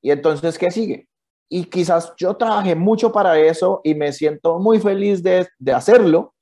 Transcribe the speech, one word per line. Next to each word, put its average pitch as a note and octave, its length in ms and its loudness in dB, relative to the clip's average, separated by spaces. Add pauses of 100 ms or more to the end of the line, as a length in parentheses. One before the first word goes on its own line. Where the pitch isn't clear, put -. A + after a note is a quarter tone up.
¿Y C#3 100 -4
entonces D3+ 480 -2
qué F3+ 140 -2
sigue? G3 340 -6 (420)
Y F3 180 -6
quizás E3+ 500 -2
yo F#3 180 -4
trabajé G#3 400 -2
mucho G#3+ 380 0
para F#3+ 260 2
eso D#3+ 460 2
y D#3 100 2
me D3 180 -4
siento D3+ 460 -2
muy G#3+ 220 2
feliz G3 420 -2
de, F#3 240 0 (140)
de C3 120 -2
hacerlo F#3 680 2